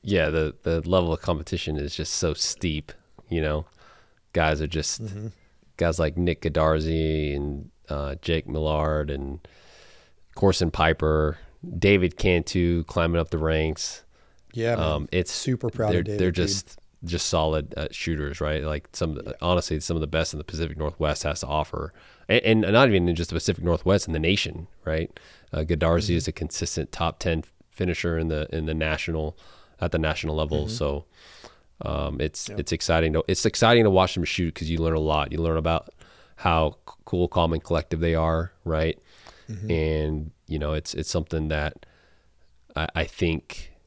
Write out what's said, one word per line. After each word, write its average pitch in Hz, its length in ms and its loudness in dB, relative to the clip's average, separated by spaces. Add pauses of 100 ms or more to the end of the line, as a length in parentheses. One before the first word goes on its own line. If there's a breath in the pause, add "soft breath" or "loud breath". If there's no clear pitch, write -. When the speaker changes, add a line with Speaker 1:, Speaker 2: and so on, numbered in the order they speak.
Speaker 1:
Yeah, 85 280 2
the, 78 240 0 (100)
the 82 240 0
level 90 240 4
of 80 80 -2
competition 78 560 -4
is 73 180 -4
just - 200 -6
so 80 200 0
steep, - 560 -4 (380)
you 85 140 -2
know? 76 240 -2 (680 soft breath)
Guys 78 280 2
are 78 60 -2
just 80 380 -4
Speaker 2:
Mm-hmm. 104 240 -10 (480 soft breath)
Speaker 1:
guys 82 240 0
like 78 160 2
Nick 87 260 0
Godarzi 78 960 2
and, 71 340 -6 (180)
uh, 71 340 -4
Jake 80 260 -2
Millard 78 640 0
and 69 360 -6 (880 loud breath)
Corson 90 360 4
Piper, 78 680 2 (400 loud breath)
David 92 380 4
Cantu 87 680 2
climbing 85 360 2
up 80 100 -2
the 85 80 -2
ranks. 78 640 -2 (500 soft breath)
Speaker 2:
Yeah, 117 240 0
man. 82 80 0
Speaker 1:
Um, 76 280 0
it's 87 200 0
Speaker 2:
Super 123 360 -4
proud 107 200 -2
of 104 40 2
Speaker 1:
they're, 107 120 2
Speaker 2:
David, 104 160 -2
Speaker 1:
they're 92 100 4
Speaker 2:
dude. 90 180 2
Speaker 1:
just, 98 300 -6 (260)
just 85 220 -2
solid, 78 500 0
uh, 73 140 -4
shooters, 76 500 -4
right? 76 220 0
Like, 76 300 -4
some 80 180 -2
of 71 140 -8
the, - 80 -10
Speaker 2:
Yeah. - 100 -10
Speaker 1:
honestly, 85 380 2
some 82 160 -2
of 80 40 0
the 76 60 -2
best 80 260 0
in 78 60 -8
the 73 60 -8
Pacific 78 340 -6
Northwest 76 460 -2
has 76 160 -2
to - 80 -8
offer. 73 440 -4 (360 loud breath)
And, 110 360 4
and 95 80 2
not 127 160 8
even 90 200 4
in 85 80 2
just 85 140 -2
the 82 60 -2
Pacific 82 280 0
Northwest, 92 420 2
in 82 60 -4
the 78 80 0
nation, 82 480 0 (160)
right? 80 260 -2 (420 loud breath)
Uh, - 120 -2
Godarzi 82 460 4
Speaker 2:
Mm-hmm. - 60 4
Speaker 1:
is 80 120 0
a - 40 -6
consistent - 600 -6
top - 260 -4
ten 80 240 -2 (280)
finisher 85 480 -2
in 80 100 0
the, 78 260 -2
in 80 120 -2
the 80 80 -2
national, 78 600 -2 (440 loud breath)
at 85 100 -2
the 82 80 0
national 78 380 -2
level. 76 300 0
Speaker 2:
Mm-hmm. 110 80 -6
Speaker 1:
So, 73 300 -2 (760 loud breath)
um, 71 380 -4
it's, - 280 -4
Speaker 2:
Yep. 104 120 -6
Speaker 1:
it's - 120 -4
exciting 82 420 2
to, 82 120 2
it's - 180 0
exciting 117 400 6
to 104 60 6
watch 92 240 4
them 90 100 -2
shoot 82 300 -2
'cause 78 160 -4
you 82 80 0
learn 82 160 2
a 80 60 2
lot. 76 320 0
You 76 100 -4
learn 82 140 2
about 82 360 0 (440 loud breath)
how 80 400 2 (120)
c-, - 60 -20 (100)
cool, 87 220 0
calm, 82 260 2
and 80 100 -2
collective 80 360 -2
they 82 160 2
are, 80 380 0 (120)
right? 80 340 0 (520 loud breath)
Speaker 2:
Mm-hmm. 104 200 -6
Speaker 1:
And, 78 600 0 (160)
you 78 140 -4
know, 73 140 -2
it's, 76 200 -6
it's - 160 -6
something 80 380 -2
that 76 360 -4 (920 soft breath)
I, 78 180 -2
I 82 100 0
think - 680 -4 (140)